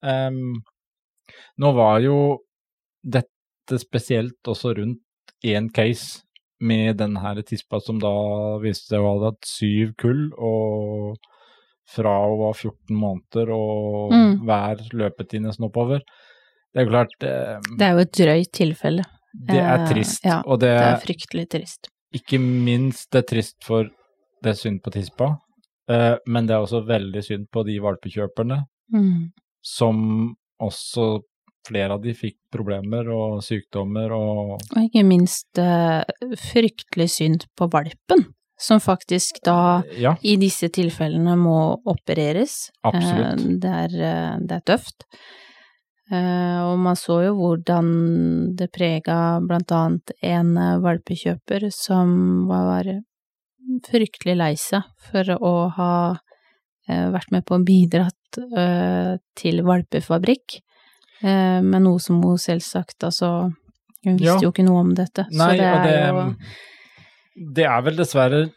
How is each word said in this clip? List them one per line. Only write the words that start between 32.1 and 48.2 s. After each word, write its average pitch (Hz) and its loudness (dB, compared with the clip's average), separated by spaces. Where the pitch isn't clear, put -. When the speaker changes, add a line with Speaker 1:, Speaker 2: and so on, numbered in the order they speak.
Speaker 1:
fikk 113 -10
problemer 107 -6
og 110 -4
sykdommer 104 -6
og 107 -4
Speaker 2:
Og 226 0
ikke 214 4
minst, 180 2
eh, 170 0
fryktelig - -2
synd 160 0
på 170 -2
valpen, 170 0
som 220 4
faktisk - -2
da 175 4
Speaker 1:
Ja. 127 2
Speaker 2:
i 208 4
disse 190 0
tilfellene 165 0
må 160 2
opereres. 165 -2
Speaker 1:
Absolutt. 175 0
Speaker 2:
Eh, 180 -2
det 185 -6
er, 170 -2
eh, 165 -4
det 175 -8
er 170 -6
tøft. - -10
Eh, 180 0
og 180 0
man 180 2
så 170 0
jo 202 0
hvordan 170 0